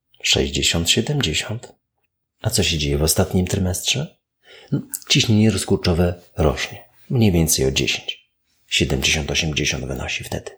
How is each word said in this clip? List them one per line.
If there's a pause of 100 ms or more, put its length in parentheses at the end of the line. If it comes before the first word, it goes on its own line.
(220)
Sześćdziesiąt,
siedemdziesiąt. (640)
A
co
się
dzieje
w
ostatnim
trymestrze? (540)
No, (280)
ciśnienie
rozkurczowe (160)
rośnie. (240)
Mniej
więcej
o
dziesięć. (360)
Siedemdziesiąt,
osiemdziesiąt
wynosi
wtedy.